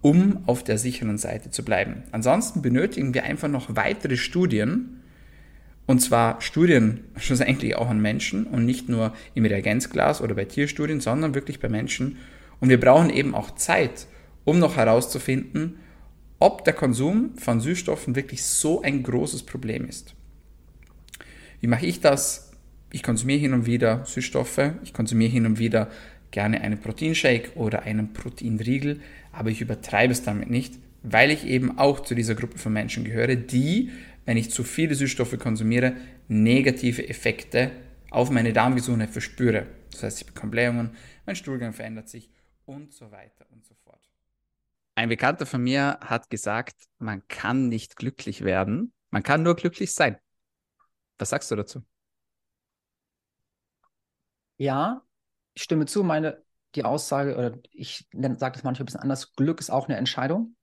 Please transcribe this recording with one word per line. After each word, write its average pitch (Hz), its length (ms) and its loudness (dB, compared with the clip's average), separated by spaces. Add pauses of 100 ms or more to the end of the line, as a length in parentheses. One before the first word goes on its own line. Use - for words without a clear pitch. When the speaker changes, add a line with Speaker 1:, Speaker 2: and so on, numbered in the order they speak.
Speaker 1:
um 180 440 6
auf 123 160 0
der 107 160 0
sicheren 113 400 -2
Seite - 320 -6
zu - 140 -6
bleiben. 98 480 0
Ansonsten 147 500 2
benötigen 135 500 2
wir - 120 0
einfach 147 240 -4
noch 135 280 -4
weitere 135 400 0
Studien, 165 880 0 (840)
und 127 140 6
zwar 117 400 2
Studien 131 640 4 (120)
schlussendlich 131 580 0
auch 117 140 -2
an 107 120 2
Menschen 107 460 0
und 120 180 0
nicht 123 240 0
nur 113 260 0 (200)
im 113 100 4
Reagenzglas 107 760 2
oder 110 160 -2
bei 101 80 -2
Tierstudien, 147 560 -2
sondern 143 340 0
wirklich 139 240 -6
bei 117 100 -4
Menschen. 127 500 -4 (420)
Und 127 80 4
wir 127 100 8
brauchen 135 320 8
eben 135 240 0
auch - 220 -6
Zeit, 170 500 0 (380)
um 165 160 4
noch 170 160 4
herauszufinden, 131 1040 0 (580)
ob - 260 4
der 160 80 4
Konsum 151 640 0
von 113 240 0
Süßstoffen 151 540 -2
wirklich 135 300 -4
so - 380 0
ein 139 200 0
großes 131 400 -2
Problem 123 420 -8
ist. - 300 -16 (1500)
Wie 117 60 -2
mache 120 200 2
ich 175 140 -2
das? - 520 2 (400)
Ich - 100 -8
konsumiere 127 380 0
hin 139 120 2
und 120 140 2
wieder 117 400 2
Süßstoffe, 131 680 -2 (100)
ich - 120 -18
konsumiere 113 360 2
hin 117 160 2
und 110 120 2
wieder 110 320 2 (400)
gerne 107 300 0
einen 104 200 -4
Proteinshake 135 760 0
oder 107 260 -2
einen 107 300 -4
Proteinriegel, 120 880 -4 (320)
aber 110 180 -4
ich 110 100 -4
übertreibe 113 520 2
es 123 100 -2
damit 104 260 -4
nicht, 123 300 -4 (240)
weil 120 280 6
ich 151 140 -2
eben 127 340 0
auch 139 220 4
zu - 140 -6
dieser 113 200 0
Gruppe 113 240 -8
von 110 140 -4
Menschen 110 320 -4
gehöre, 113 300 0
die, 143 560 2 (360)
wenn 117 100 2
ich 113 140 0
zu - 120 -4
viele 156 320 0
Süßstoffe 135 440 -2
konsumiere, 117 580 0 (320)
negative 123 800 4
Effekte - 600 -2 (400)
auf 123 200 2
meine 117 220 2
Darmgesundheit 117 580 2
verspüre. 110 560 -2 (240)
Das - 140 -12
heißt, - 160 -8
ich - 60 -18
bekomme - 260 -10
Blähungen, 120 380 0 (360)
mein 196 100 -6
Stuhlgang 123 360 -8
verändert 110 360 -14
sich - 220 -20 (340)
und 143 280 -18
so 110 180 -20
weiter 104 400 -20
und 113 140 -20
so 110 100 -20
fort. - 340 -20 (840)
Ein 113 140 -2
Bekannter 131 380 0
von 123 160 -4
mir 139 380 0
hat - 300 -6
gesagt, 110 460 -6 (220)
man 104 280 -8
kann 127 420 -2
nicht 113 280 -6
glücklich - 480 -10
werden, 101 480 -2 (180)
man 110 120 -2
kann 151 200 0
nur 170 140 2
glücklich - 380 -4
sein. 123 220 0 (1040)
Was - 120 -6
sagst - 200 -4
du 110 60 -2
dazu? 104 260 -10 (2750)
Speaker 2:
Ja, 143 440 -2 (520)
ich - 80 -12
stimme 156 240 0
zu, 202 180 -2
meine, 156 380 -2 (320)
die - 100 -4
Aussage, 139 520 -2
oder 123 220 -4 (140)
ich - 400 -16
nenn-, 131 260 -4
sag 131 140 -4
das - 100 -18
manchmal 131 220 -4
ein - 20 -10
bisschen - 140 -14
anders, 135 340 -6
Glück 156 260 -2
ist - 100 -10
auch 135 180 -2
eine 127 80 -2
Entscheidung. 139 680 -4